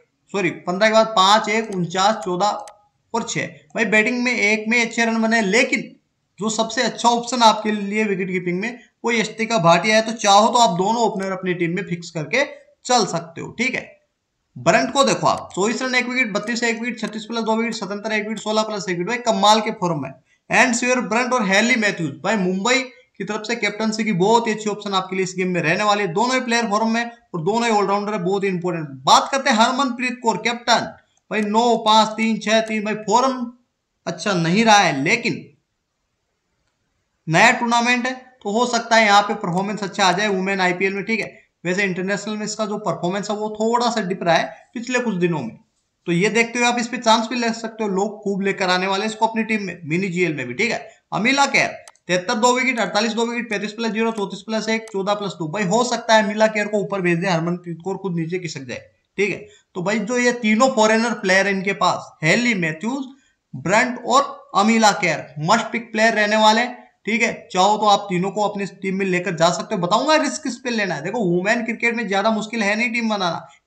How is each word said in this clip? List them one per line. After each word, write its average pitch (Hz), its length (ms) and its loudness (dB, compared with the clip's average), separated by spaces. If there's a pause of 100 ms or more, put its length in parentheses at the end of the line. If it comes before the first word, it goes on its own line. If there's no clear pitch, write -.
(340)
सॉरी, 190 160 0
पन्द्रह 196 380 0
के 214 60 2
बाद 220 220 4
पांच 208 340 6
एक, 220 220 -2
उनचास, 185 440 0
चौदह 190 480 -2 (500)
और 226 100 -2
छह। - 220 -4 (280)
भाई 220 120 0
बैटिंग 220 380 2
में 247 80 0
एक 214 360 0
में 240 120 2
अच्छे 233 240 0
रन 226 180 0
बने, 226 200 2
लेकिन 208 480 0 (480)
जो 202 120 -4
सबसे 220 320 -2
अच्छा 226 260 -2
ऑप्शन 240 360 0
आपके 220 280 4
लिए 214 320 -2
विकेट 190 240 -2
कीपिंग 180 320 -4
में 233 180 -8 (260)
वो 233 80 0
यष्टिका 220 480 -2
भाटिया 175 360 4
है, 220 60 4
तो 220 120 -4
चाहो 208 340 6
तो 240 100 2
आप 226 200 4
दोनों 220 240 0
ओपनर 190 300 0
अपनी 180 220 -2
टीम 170 220 -2
में 202 80 -4
फिक्स 170 260 -8
करके 165 340 -2 (400)
चल 247 220 2
सकते - 340 -8
हो, - 100 -10
ठीक 254 240 -4
है। - 160 -8 (640)
ब्रंट 196 360 2
को 277 120 4
देखो 165 220 0
आप, 101 280 0
चौबीस 240 280 -2
रन 254 120 -2
एक 247 140 0
विकेट, 247 240 0
बत्तीस 226 300 -4
एक 226 180 -2
विकेट, 240 200 -6
छत्तीस 214 240 -8
प्लस 233 180 -6
दो 220 140 0
विकेट, 226 180 -2
सतहत्तर 202 380 -8
एक 208 100 0
विकेट, 214 160 -6
सोलह 220 240 0
प्लस 208 260 -6
एक 175 100 -2
विकेट, 175 100 -4
भाई 240 180 -2
कमाल 208 340 4
के 220 120 -4
फॉर्म 165 300 -4
में। 117 80 -10 (400)
एंड 226 240 4
स्वीयर 247 280 0
ब्रंट 226 300 -2
और 240 140 0
हेली 220 300 4
मैथ्यूज, 190 340 -2 (140)
भाई 214 140 0
मुंबई 190 400 0
की - 460 -10
तरफ 214 220 -6
से 233 100 -4
कैप्टनसी 214 480 -2
की 214 100 0
बहुत 220 320 4
ही 214 60 0
अच्छी 214 180 -6
ऑप्शन 202 240 -6
आपके 185 220 -4
लिए 190 80 -2
इस 180 120 -8
गेम 185 140 -2
में 175 120 -2
रहने 180 220 0
वाली 208 180 0
है। 180 120 -4
दोनों 247 200 0
ही 254 80 0
प्लेयर 233 260 0
फॉर्म 220 220 0
में 226 140 -2
और - 380 -12
दोनों 220 220 0
ही 233 80 2
ऑलराउंडर 202 400 0
है, 214 80 -2
बहुत 190 240 0
ही 196 40 0
इंपॉर्टेंट। 170 400 -4 (160)
बात 233 280 6
करते 269 180 0
हैं 226 80 2
हरमनप्रीत 247 640 0
कौर 220 160 2
कैप्टन, 226 540 -2 (380)
भाई 208 120 -2
नौ, 220 360 2
पांच, 214 320 4
तीन, 220 280 0
छह, 220 240 2
तीन, 220 220 -4
भाई 214 100 -4 (120)
फॉर्म 247 440 0 (560)
अच्छा 170 280 -4
नहीं 175 300 2
रहा 214 140 8
है, 156 240 2
लेकिन 175 460 -2 (1800)
नया 180 260 6
टूर्नामेंट 240 540 0
है 254 60 -4 (300)
तो 208 100 -6
हो 233 160 2
सकता 226 280 2
है 226 80 6
यहाँ 202 180 6
पे 208 140 -2
परफॉर्मेंस 190 460 -2
अच्छा 196 220 0
आ 180 80 6
जाए 208 160 0
वुमेन 190 320 0
आईपीएल 185 340 0
में, 196 100 -6
ठीक 220 160 -2
है। - 200 -10 (240)
वैसे 180 200 0
इंटरनेशनल 190 520 -2
में 214 80 -6
इसका 214 220 -4
जो 208 140 -4
परफॉर्मेंस 196 500 -4
है 208 60 -4
वो 214 140 -4
थोड़ा 226 400 0
सा 226 120 -2
डिप 185 200 -6
रहा 170 120 2
है - 400 -4
पिछले 247 260 -2
कुछ 226 160 -2
दिनों 170 240 0
में, 110 160 -10 (500)
तो 175 60 -2
ये 180 180 2
देखते 233 280 0
हुए 240 100 2
आप 247 100 0
इस 226 100 -4
पे 254 100 -8
चांस 226 300 4
भी 254 80 -4
ले 233 180 0
सकते 226 300 -8
हो, 202 60 -2
लोग 202 320 -2
खूब 196 200 -4
लेकर 190 280 0
आने 185 160 0
वाले 196 180 0
हैं 220 60 -2
इसको 220 160 0
अपनी 220 180 0
टीम 220 180 -2
में, 170 220 -8
मिनी 175 240 -2
जीएल 170 260 0
में 131 120 -6
भी, 120 80 -8
ठीक 220 160 -2
है। - 180 -6 (240)
अमीला 269 360 2
कैर 165 320 0 (280)
तिहत्तर 180 280 0
दो 240 160 4
विकेट, 254 260 0
अड़तालीस 214 340 0
दो 233 140 -2
विकेट, 240 240 -6
पैंतीस 208 220 -6
प्लस 226 200 -4
ज़ीरो, 226 200 -2
चौंतीस 196 300 -8
प्लस 220 260 -6
एक, 220 200 -2
चौदह 196 260 -2
प्लस 202 180 -6
दो। 160 160 -8
भाई, 202 160 -4
हो 214 220 2
सकता 226 280 0
है 214 140 4
मिला 214 200 2
केयर 208 200 -2
को 214 100 -2
ऊपर 196 220 -4
भेज 175 180 2
दे, 185 100 -2
हरमनप्रीत 170 560 -2
कौर 190 140 -4
खुद 190 180 -6
नीचे 165 220 -4
खिसक 156 260 -10
जाए, 113 180 -10 (360)
ठीक 196 120 0
है। - 160 -10 (300)
तो 180 60 -6
भाई, 208 180 -2
जो 240 180 -2
ये 247 220 2
तीनों 214 320 4
फॉरेनर 220 440 4
प्लेयर 196 300 2
हैं 196 80 0
इनके 196 200 -2
पास, - 380 -2 (100)
हेनली 220 340 2
मैथ्यूज, 208 480 -4 (500)
ब्रंट 214 520 0
और 262 320 2 (180)
अमीला 214 360 6
केयर, 151 340 -2 (140)
मस्ट 220 320 2
पिक 233 200 -6
प्लेयर 220 220 4
रहने 214 240 2
वाले 220 220 6
हैं, 247 200 -4 (260)
ठीक 220 160 0
है। 196 300 -4
चाहो 196 260 4
तो 214 80 0
आप 202 220 4
तीनों 185 220 -2
को 208 120 -4
अपनी 196 240 -2 (160)
टीम 190 140 -4
में 196 100 -2
लेकर 180 300 -2
जा 165 160 4
सकते - 220 -6
हो। 190 60 -2
बताऊंगा 233 380 2
रिस्क 269 240 -4
किस 240 160 -6
पे 247 120 -8
लेना 202 240 -2
है। 143 80 -8
देखो, 202 180 -4
वुमेन 196 440 0
क्रिकेट 233 300 -2
में 233 140 -4
ज्यादा 202 240 2
मुश्किल 214 300 -4
है 202 140 0
नहीं 233 160 -2
टीम 226 160 -2
बनाना, 190 380 -2 (200)